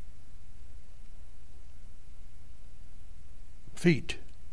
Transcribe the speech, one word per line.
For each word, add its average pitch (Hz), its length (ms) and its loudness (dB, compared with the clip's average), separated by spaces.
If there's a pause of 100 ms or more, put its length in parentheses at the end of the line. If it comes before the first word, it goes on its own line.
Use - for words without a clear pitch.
(3750)
feet. - 440 4 (340)